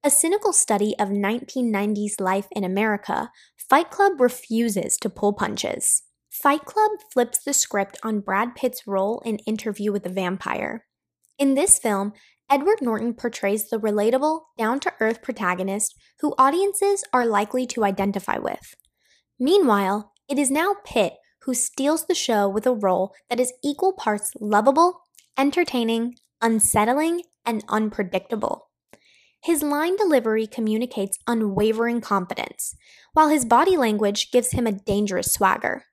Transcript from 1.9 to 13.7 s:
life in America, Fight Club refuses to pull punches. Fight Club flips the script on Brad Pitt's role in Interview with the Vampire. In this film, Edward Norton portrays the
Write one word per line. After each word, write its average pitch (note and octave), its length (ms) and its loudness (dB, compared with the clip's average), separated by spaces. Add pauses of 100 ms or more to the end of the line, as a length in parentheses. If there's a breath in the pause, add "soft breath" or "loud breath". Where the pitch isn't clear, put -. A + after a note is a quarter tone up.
life G3 340 -2
in G3+ 120 -4
America, G3+ 680 -2 (260 soft breath)
Fight D4+ 340 2
Club G4 280 2
refuses A3+ 800 0
to G#3 140 -4
pull G3+ 240 0
punches. - 680 -2 (280)
Fight D4 340 0
Club G#4+ 260 2 (220)
flips B3 260 0
the - 140 -4
script - 500 -2
on G#3+ 180 -2
Brad G#3 340 -2
Pitt's - 320 -4
role G3 380 -2
in A3 160 -4
Interview G#3 520 -4
with G3+ 100 -4
the F#3 80 -8
Vampire. F#3 760 -4 (520)
In C#4 160 2
this E4 240 4
film, G3+ 340 -2 (380 soft breath)
Edward D#4+ 300 4
Norton A3+ 340 -2
portrays G#3+ 540 -4
the A3+ 100 -2